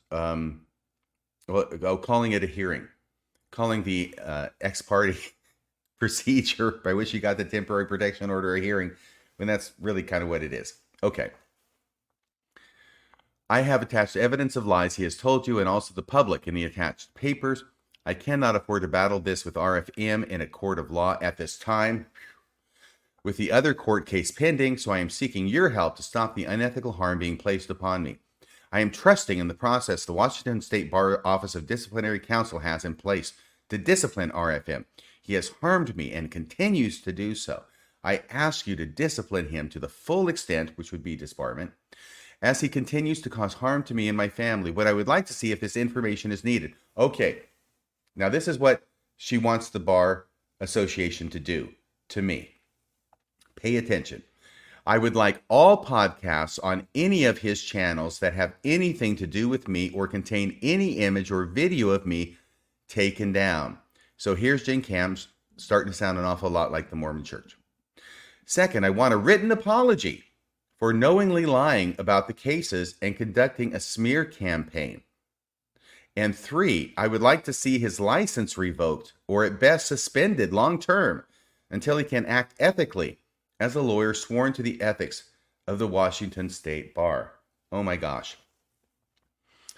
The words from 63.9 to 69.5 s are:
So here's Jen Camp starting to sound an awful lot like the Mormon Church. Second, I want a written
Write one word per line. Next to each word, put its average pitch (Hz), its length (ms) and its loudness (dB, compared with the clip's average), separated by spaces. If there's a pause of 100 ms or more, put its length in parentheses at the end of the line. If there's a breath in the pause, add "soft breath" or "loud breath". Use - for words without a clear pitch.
So 95 200 -2
here's 127 280 2
Jen 131 180 -2
Camp 95 380 -2 (380)
starting 104 340 0
to 87 60 -8
sound 95 200 -2
an 90 60 -2
awful 90 260 -2
lot 85 220 0
like 80 180 -6
the 82 60 -12
Mormon 78 300 -6
Church. - 320 -16 (880 loud breath)
Second, 180 380 2
I 98 60 6
want 113 240 4
a 110 40 6
written 190 340 6